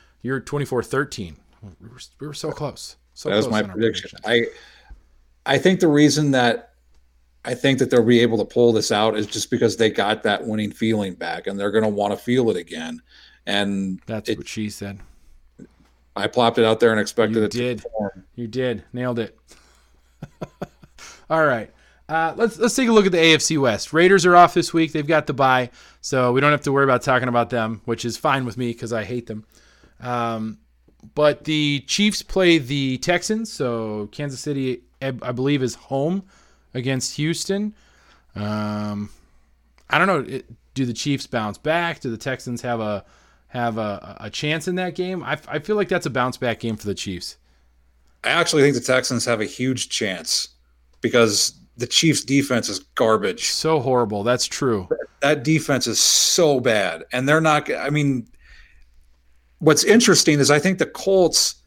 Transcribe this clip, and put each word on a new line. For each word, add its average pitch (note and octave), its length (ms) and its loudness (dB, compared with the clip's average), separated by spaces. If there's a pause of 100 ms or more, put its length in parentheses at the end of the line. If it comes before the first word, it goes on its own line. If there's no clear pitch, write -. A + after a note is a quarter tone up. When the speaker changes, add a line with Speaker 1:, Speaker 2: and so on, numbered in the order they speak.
(220)
Speaker 1:
You're B2+ 180 -4
twenty-four C3+ 420 -4
thirteen. A#2 540 -6 (260)
We G#2 260 -20
were, B2 120 -20 (180)
we C#3+ 80 -12
were D3 80 -12
so D#3 160 -8
close. - 460 -10 (160)
So - 160 -10
Speaker 2:
That G2 80 2
was G#2+ 100 2
Speaker 1:
close A#2+ 60 -4
Speaker 2:
my G#2+ 100 0
Speaker 1:
on G2+ 80 -6
our F#2 60 -12
Speaker 2:
prediction. A2 340 -2 (100)
Speaker 1:
predictions. A#2 320 0 (920)
Speaker 2:
I, C#3 80 2
I C#3 40 4
think F#3 200 4
the F3 100 4
reason D3 440 4
that B2 400 2 (720)
I B2 100 -4
think C3+ 240 2
that B2 120 2
they'll A#2+ 140 6
be A#2 160 6
able A2+ 180 2
to G2+ 60 0
pull A#2+ 280 4
this G#2+ 180 0
out G#2+ 260 2
is G#2+ 100 -4
just - 240 -8
because A#2+ 260 0
they A2+ 140 2
got G#2+ 340 -2
that G#2 220 -2
winning G#2+ 260 -4
feeling G#2+ 420 -2
back, E2+ 320 -10
and G2 120 -8
they're G2+ 120 -2
gonna A2 180 2
wanna G2+ 280 -2
feel A#2+ 340 0
it F#2 60 0
again. D#2+ 440 -10 (460)
And G2 600 -4
Speaker 1:
That's A2 240 -6
Speaker 2:
it G#2+ 80 -2
Speaker 1:
what - 100 -16
she G#2+ 220 -8
said. G2+ 300 -12 (1160)
Speaker 2:
I G2+ 120 -2
plopped A#2 300 2
it A#2 60 6
out A2 160 2
there A#2 120 6
and G#2+ 80 2
expected G#2+ 360 0
Speaker 1:
You A2 60 2
Speaker 2:
it G2+ 80 0
to A#2 80 -6
Speaker 1:
did. B2 240 -4
Speaker 2:
perform. G2+ 420 -8 (120)
Speaker 1:
You A#2+ 100 -10
did. A#2 380 -4 (100)
Nailed B2 240 -4
it. - 200 -6 (920)
<laughs> - 1000 -16
All D#3+ 140 4
right. A#2+ 260 0 (380)
Uh, D#3+ 280 -2
let's, A3 220 0
let's A3+ 160 0
take C4 140 2
a A#3 40 4
look G#3+ 120 6
at F#3 80 2
the F3+ 60 2
A E3 160 8
F D3+ 80 2
C D#3+ 160 0
West. A#2 340 0
Raiders F3 320 6
are F3 120 8
off F3 180 8
this E3+ 180 0
week. E3 200 0
They've D3 140 -4
got D3+ 200 2
the C#3+ 80 -2
bye, B2+ 360 2 (300)
so B2+ 320 0
we C3 80 2
don't D3 120 4
have D3 100 0
to C#3 100 -2
worry C#3 120 4
about B2+ 180 2
talking B2+ 260 0
about A#2+ 220 0
them, A2+ 340 -4
which A#2 200 -4
is A#2 120 -6
fine C3+ 280 0
with G#2+ 120 -8
me A#2+ 180 -4
'cause A2+ 180 -10
I A2 120 -4
hate A#2+ 220 -8
them. A2 180 -12 (560)
Um, A#2 580 -6 (560)
but D3 300 2
the D3 420 0
Chiefs G#3 360 0
play F3 340 4
the C3+ 420 -2
Texans, G#3+ 540 -2
so A2 580 -4
Kansas C#3+ 300 -10
City, C3+ 420 -4 (200)
I, C3+ 180 -4
I B2+ 120 -8
believe, C3 300 0
is A#2+ 120 -2
home D#3+ 480 -4 (500)
against C3 440 -4
Houston. G3 580 -4 (600)
Um, G#2 760 -6 (800)
I C#3+ 80 0
don't F3+ 80 2
know. F3+ 140 0
It, - 260 -10 (260)
do C3 140 -4
the A#2+ 80 -4
Chiefs C#3 320 -6
bounce G#2+ 320 -6
back? E3+ 420 -4
Do C3 100 -8
the A2+ 60 -8
Texans B2 460 -8
have A#2+ 180 -4
a, G#2 240 -4 (440)
have A#2 300 -4
a, G#2 420 -8
a G#2+ 100 -14
chance D3+ 360 -4
in F#3 80 -2
that F3+ 200 -6
game? F3+ 280 -6
I, C#3 240 -6
I D3+ 140 -6
feel G#3+ 160 -4
like G3+ 120 0
that's F#3 180 -2
a E3+ 40 -6
bounce B2+ 260 -2
back A#2 220 -4
game A2+ 180 -4
for - 100 -12
the G2+ 80 -4
Chiefs. - 420 -10 (880)
Speaker 2:
I A#2+ 60 2
actually E3 320 2
think C#3+ 120 6
the A#2 60 -2
Texans B2 460 0
have A#2 140 0
a G#2+ 40 -2
huge B2 460 -6
chance - 580 -4 (520)
because A2+ 520 2 (240)
the A#2+ 100 -6
Chiefs' - 380 2
defense C3+ 440 0
is G2+ 120 -8
garbage. G#2 680 0
Speaker 1:
So D#3+ 280 0
horrible. A#2 460 0
That's B2 220 0
true. G#2+ 420 -2 (320)
Speaker 2:
That C#3 240 0
defense C#3+ 420 0
is A2+ 140 -2
so - 600 2
bad. G2 520 -2
And B2+ 160 -2
they're D#3 120 4
not, D3+ 300 0
I C#3 200 -4
mean, C#3+ 360 0 (1300)
what's D3 240 6
interesting F3+ 560 6
is C3 100 4
I D3 80 6
think F#3 200 0
the D3 80 2
Colts - 720 2 (100)